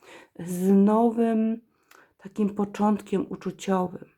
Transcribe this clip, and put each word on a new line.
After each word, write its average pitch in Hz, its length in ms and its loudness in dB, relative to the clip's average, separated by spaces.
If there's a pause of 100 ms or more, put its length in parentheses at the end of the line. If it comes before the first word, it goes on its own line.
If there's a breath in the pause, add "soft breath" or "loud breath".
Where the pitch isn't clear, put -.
(380 loud breath)
z 180 300 -4
nowym 220 920 2 (580 soft breath)
takim 196 360 -4
początkiem 202 760 -2
uczuciowym. 190 760 -6 (140)